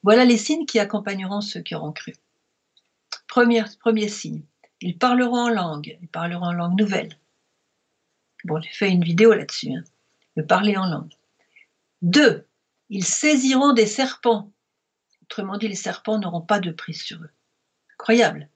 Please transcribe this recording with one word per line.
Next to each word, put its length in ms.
« 0
Voilà 220
les 120
signes 280
qui 140
accompagneront 600
ceux 220
qui 140
auront 180
cru. » 200
Premier, 340
premier 300
signe, 320
ils 160
parleront 460
en 60
langue, 520
ils 80
parleront 380
en 60
langue 240
nouvelle. 400
Bon, 160
j'ai 100
fait 200
une 160
vidéo 280
là-dessus, 380
hein, 120
de 60
parler 340
en 120
langue. 260
Deux, 440
ils 160
saisiront 680
des 140
serpents. 680
Autrement 360
dit, 120
les 60
serpents 440
n'auront 220
pas 180
de 120
prise 300
sur 220
eux. 80
Incroyable. 640